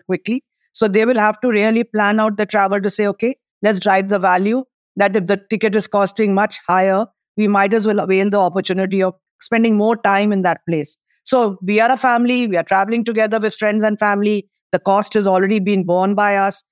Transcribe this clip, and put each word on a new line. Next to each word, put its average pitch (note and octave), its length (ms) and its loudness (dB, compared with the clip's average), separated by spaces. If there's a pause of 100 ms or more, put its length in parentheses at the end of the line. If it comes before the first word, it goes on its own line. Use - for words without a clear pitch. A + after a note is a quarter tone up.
quickly. G#3+ 380 -6 (300)
So A3 140 -2
they G#3+ 180 2
will B3 120 2
have G#3+ 240 0
to B3+ 60 -2
really A3+ 360 2
plan G#3+ 360 0
out G#3+ 180 -2
the G#3+ 80 -2
travel G3+ 360 0
to G3 80 -2
say, G3+ 180 -2
"Okay, A3+ 280 -2 (260)
let's G3+ 180 0
drive G3 300 0
the G3+ 100 0
value F#3+ 440 0 (340)
that G3 180 0
if F#3+ 120 0
the G3+ 220 0
ticket G#3+ 260 0
is G#3 120 0
costing G3+ 480 0
much G#3 320 -2
higher, F#3+ 380 2 (320)
we G#3+ 100 0
might G3 260 2
as G#3+ 140 0
well G#3 120 0
avail F#3+ 300 0
the G3+ 100 2
opportunity F#3+ 640 -2
of F#3 140 -2 (260)
spending A3+ 360 0
more G#3+ 200 2
time G#3 340 0
in F#3+ 120 0
that E3+ 240 -2
place." D#3 280 -4 (280)
So A3+ 400 0
we G#3 160 0
are A#3 120 4
a B3+ 60 2
family, A#3+ 500 0
we F#3 100 -2
are E3 60 0
traveling G3+ 400 -2
together A3 360 -2
with G#3 160 -4
friends G#3+ 280 -2
and G#3+ 140 0
family. G#3 500 0 (240)
The F3+ 80 0
cost G3 360 0
has G3+ 120 2
already F#3+ 320 2
been F#3+ 260 0
borne F#3 280 0
by G3+ 220 0
us. G3 360 -2